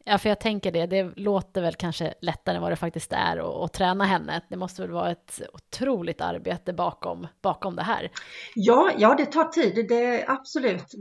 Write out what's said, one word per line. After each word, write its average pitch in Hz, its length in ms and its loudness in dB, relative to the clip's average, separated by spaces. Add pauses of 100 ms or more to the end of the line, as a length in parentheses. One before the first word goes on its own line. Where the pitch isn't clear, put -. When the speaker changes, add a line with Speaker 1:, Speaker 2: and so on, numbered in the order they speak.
Speaker 1:
Ja, 208 140 2
för 220 100 0
jag 208 120 2
tänker 208 320 -2
det. 170 140 2
Det 185 300 0
låter 196 460 0
väl 160 120 0
kanske 165 460 -4
lättare 175 360 -4
än 170 60 -6
vad 170 100 0
det 165 40 -2
faktiskt 165 360 -6
är 170 260 0
att, - 260 -4
att 180 80 -6
träna 190 320 2
henne. 165 440 0
Det 185 80 -10
måste 185 260 -8
väl 180 80 -8
vara 170 200 -2
ett - 320 -10 (100)
otroligt 196 680 -4
arbete 175 520 -4
bakom, 170 540 -4 (160)
bakom 180 340 -2
det - 60 -4
här. 208 280 -4 (440)
Speaker 2:
Ja, 240 440 6
ja, 220 200 8
det 302 80 2
tar 311 180 2
tid. 226 440 0
Det 240 160 2
är 240 260 0
absolut. 262 720 -2